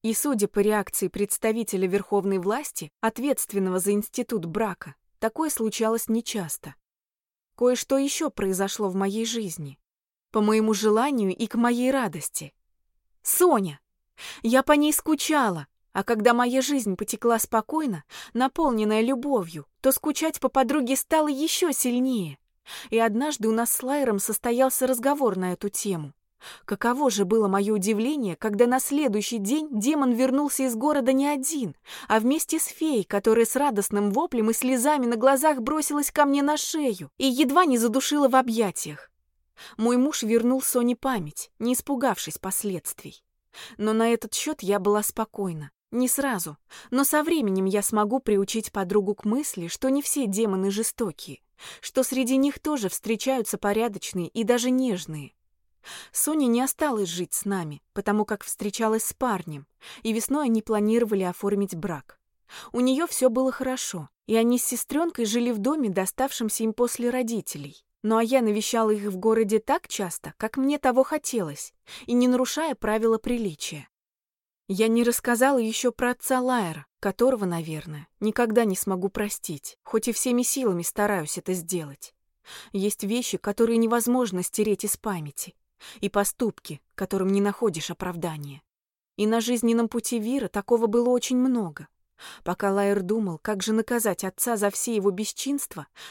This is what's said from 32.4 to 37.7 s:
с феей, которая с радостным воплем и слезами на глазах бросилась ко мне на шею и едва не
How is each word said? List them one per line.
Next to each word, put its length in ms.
с 80
феей, 380
которая 420
с 100
радостным 540
воплем 400
и 20
слезами 540
на 100
глазах 440
бросилась 500
ко 140
мне 180
на 140
шею 600
и 80
едва 380
не 140